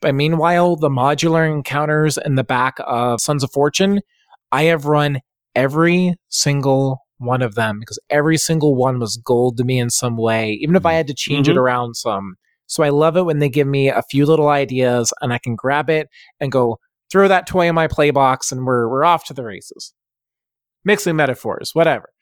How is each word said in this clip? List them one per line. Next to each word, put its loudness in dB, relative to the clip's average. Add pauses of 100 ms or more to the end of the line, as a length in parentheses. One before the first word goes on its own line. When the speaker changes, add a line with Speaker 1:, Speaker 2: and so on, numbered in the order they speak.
Speaker 1:
But 0
meanwhile, 2
the 0
modular 0
encounters -2
in -4
the 0
back -2 (100)
of -2
Sons -2
of -6
Fortune, 0 (520)
I 0
have 0
run 0 (340)
every 2 (140)
single 0 (140)
one -2
of -4
them, -2
because -14 (100)
every 2
single 0
one 0
was -6
gold 0
to 0
me 0
in 0
some -4
way, 0
even 0
if 2
I 2
Speaker 2:
Mm-hmm. 0
Speaker 1:
had -2
to -6
change -2
it 4
Speaker 2:
Mm-hmm. 4
Speaker 1:
around 0
some. -6 (280)
So -4
I 2
love 2
it 2
when 0
they 2
give 0
me 2
a -2
few 0
little 4
ideas 0
and -2
I -2
can -6
grab -2
it -2 (320)
and -4
go, 0 (320)
"Throw 4
that 2
toy 0
in 0
my 2
play 2
box," 0
and -6
we're, 0
we're 0
off 2
to -16
the -10
races. -16 (880)
Mixing 0
metaphors, -2
whatever. 0 (120)